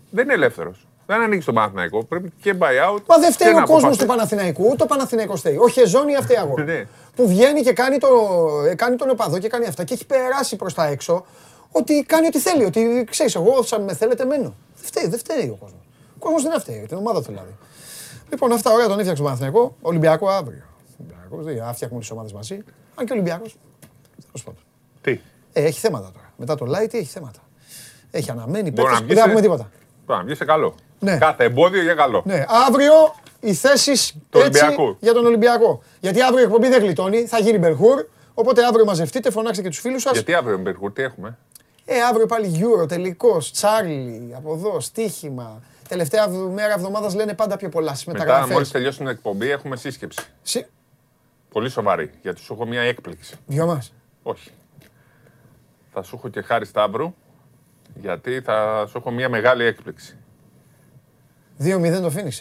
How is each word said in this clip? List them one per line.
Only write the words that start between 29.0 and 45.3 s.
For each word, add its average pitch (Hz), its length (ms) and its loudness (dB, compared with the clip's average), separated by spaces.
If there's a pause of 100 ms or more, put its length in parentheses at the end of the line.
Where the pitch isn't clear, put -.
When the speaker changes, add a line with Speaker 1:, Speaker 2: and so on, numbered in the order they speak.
Speaker 2:
που 113 40 -4
Speaker 1:
βγει 143 100 0
Speaker 2:
δεν - 20 4
Speaker 1:
σε 220 120 8
Speaker 2:
έχουμε 214 120 4
τίποτα. 151 300 0 (360)
Speaker 1:
Μπορεί 117 120 -2
να 90 60 -8
βγει 131 100 -8
σε - 100 -8
καλό. 147 300 2 (240)
Speaker 2:
Ναι. 196 200 0
Speaker 1:
Κάθε 147 260 2
εμπόδιο 165 380 4
για 170 120 2
καλό. 131 320 2
Speaker 2:
Ναι. 185 180 -2 (240)
Αύριο 277 240 6 (480)
οι 214 140 -2
θέσεις 277 600 2 (160)
Speaker 1:
Του - 80 4
Speaker 2:
έτσι 147 260 6
Speaker 1:
Ολυμπιακού. 139 360 0
Speaker 2:
για 226 120 4
τον 240 140 4
Ολυμπιακό. 233 560 4 (180)
Γιατί 190 220 0
αύριο 254 180 4
η - 20 6
εκπομπή 226 260 4
δεν 247 140 4
γλιτώνει, 202 440 0
θα 233 120 -2
γίνει 214 200 2
μπερχούρ. 175 460 4 (300)
Οπότε 233 300 2
αύριο 226 200 4
μαζευτείτε, 202 460 -2
φωνάξτε 208 320 -4
και 185 60 -8
τους - 120 -10
φίλους 254 220 -6
σας. 269 100 -2
Speaker 1:
Γιατί 202 220 -2
αύριο 135 200 0
είναι 92 80 -4
μπερχούρ, 95 300 -8
τι 135 100 -6
έχουμε; 117 360 -10 (460)
Speaker 2:
Ε, 254 180 -2
αύριο 226 240 2
πάλι 202 380 -4
Euro, 196 240 2
τελικός, 180 640 -2
Τσάρλι, 139 840 -2
από 151 180 -10
εδώ, 175 260 -4
στοίχημα. 127 840 -10 (260)